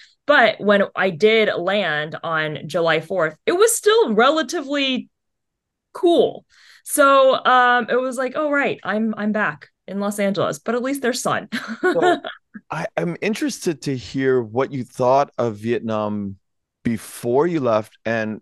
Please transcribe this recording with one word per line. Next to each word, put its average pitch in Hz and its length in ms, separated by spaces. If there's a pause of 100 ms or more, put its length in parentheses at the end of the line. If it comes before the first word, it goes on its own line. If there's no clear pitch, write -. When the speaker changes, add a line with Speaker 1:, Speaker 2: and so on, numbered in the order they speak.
(260)
Speaker 1:
But 269 340
when 196 260 (100)
I 185 160
did 214 420
land 165 720
on 156 440
July 160 320
fourth, 160 460
it 320 60
was 427 240
still 415 400
relatively 277 920 (840)
cool. 302 540 (360)
So, 269 600
um, 247 460
it - 40
was 254 220
like, 254 180
"Oh, 302 140
right, 277 340
I'm, 214 320
I'm 214 160
back 190 380 (180)
in 196 120
Los 208 180
Angeles, 180 400
but - 160
at 247 80
least 269 220
there's 240 180
sun." 113 300
<laughs> - 300
Speaker 2:
So, 349 400 (500)
I, 156 160 (100)
I'm 170 240
interested 202 640
to 139 120
hear 131 460
what 113 300
you 131 120
thought 131 540
of 113 200
Vietnam 107 800 (460)
before 120 600
you 170 140
left, 110 440
and 110 380